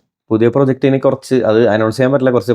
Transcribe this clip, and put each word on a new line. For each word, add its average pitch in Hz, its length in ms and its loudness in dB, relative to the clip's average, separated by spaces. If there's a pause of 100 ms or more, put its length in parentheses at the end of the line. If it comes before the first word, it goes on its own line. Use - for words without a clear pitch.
(300)
പുതിയ 110 180 2
പ്രോജക്റ്റ് 131 400 0
ഇനി 135 100 0
കുറച്ച് 131 380 -2
അത് 110 320 2
അനൗൺസ് 110 300 -2
ചെയ്യാൻ 131 140 0
പറ്റില്ല. 131 200 0
കുറച്ച് 117 220 -2